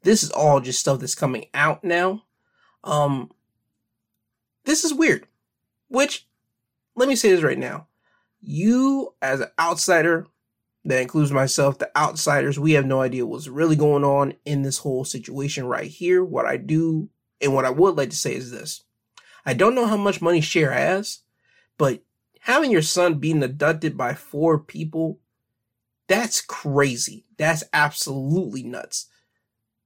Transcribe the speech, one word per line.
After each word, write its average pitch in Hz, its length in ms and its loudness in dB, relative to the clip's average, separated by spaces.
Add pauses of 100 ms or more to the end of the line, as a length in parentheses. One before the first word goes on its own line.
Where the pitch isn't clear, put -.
This 214 200 4
is 151 80 -6
all 143 300 4
just 127 200 -6
stuff 135 200 0
that's 123 140 -6
coming 131 400 -4
out 151 300 0
now. 180 400 -2 (580)
Um, 143 480 -2 (1300)
this 302 200 0
is 311 80 -2
weird. 269 340 0 (640)
Which, 277 380 -2 (720)
let 254 120 2
me 269 60 2
say 226 160 4
this 175 120 6
right 131 160 2
now. 131 280 -10 (540)
You, 247 840 0
as 135 180 -2
an - 80 -6 (100)
outsider, 165 680 2 (580)
that 131 160 0
includes 143 320 0
myself, 139 460 2
the - 180 -6
outsiders, 143 600 0
we 156 140 2
have 139 140 4
no 131 140 0
idea 127 240 -2
what's 123 240 -10
really 156 280 2
going 147 280 4
on 139 300 2 (100)
in 143 180 -2
this 139 160 -4
whole 131 260 -4
situation 139 600 -8
right 127 240 -6
here. 180 320 2
What 147 220 -2
I 127 120 -2
do, 156 520 0 (320)
and 139 140 2
what 131 100 2
I 131 60 0
would 165 260 4
like 135 140 -2
to - 60 -8
say - 180 -4
is 127 160 -10
this. - 340 -14 (600)
I 135 80 0
don't 208 200 4
know 240 120 2
how 214 100 0
much 202 240 0
money 170 200 4
Cher 151 320 0
has, 165 480 -2 (580)
but 131 240 0 (380)
having 269 300 2
your 175 120 4
son 175 320 2
being 151 280 0
abducted 147 540 -2
by 127 180 -4
four 156 440 0
people, 160 600 -8 (880)
that's 220 340 0
crazy. 135 840 -2 (120)
That's 156 360 0
absolutely 143 920 -2
nuts. - 440 -10 (800)